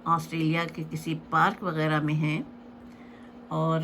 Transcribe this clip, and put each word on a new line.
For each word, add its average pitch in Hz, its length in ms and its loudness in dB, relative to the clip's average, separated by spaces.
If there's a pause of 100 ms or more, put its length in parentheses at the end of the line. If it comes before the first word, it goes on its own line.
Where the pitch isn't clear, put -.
آسٹریلیا 165 680 2
کے 165 160 -6
کسی 160 260 -4 (140)
پارک 180 340 4
وغیرہ 156 360 2
میں 151 140 0
ہیں 156 280 2 (1040)
اور 160 360 2